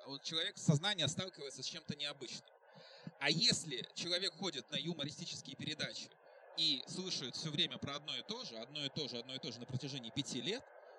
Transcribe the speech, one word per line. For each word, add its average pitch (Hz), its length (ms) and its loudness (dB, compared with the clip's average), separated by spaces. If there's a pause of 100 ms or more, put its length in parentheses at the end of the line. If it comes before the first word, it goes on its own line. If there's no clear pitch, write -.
вот 135 160 -8
человек, 170 360 0
сознание 165 500 6
сталкивается 143 540 -4
с - 40 -2
чем-то 165 300 -4
необычным. 143 580 -6 (640)
А 143 120 6
если 160 640 4
человек 175 400 0
ходит 160 360 -2
на 147 60 0
юмористические 147 800 -2
передачи 143 600 -4 (380)
и 151 320 4
слушает 156 480 -2
все 156 140 -2
время 143 280 4
про 139 180 -2
одно 147 200 -4
и 117 60 -2
то 226 220 -6
же, 117 140 -6
одно 139 260 -4
и 135 60 2
то 147 180 0
же, 120 100 -2
одно 131 160 -6
и 131 60 -4
то 131 120 -4
же 113 80 -8
на - 60 -6
протяжении 131 440 -2
пяти 135 320 0
лет, 208 220 -2 (340)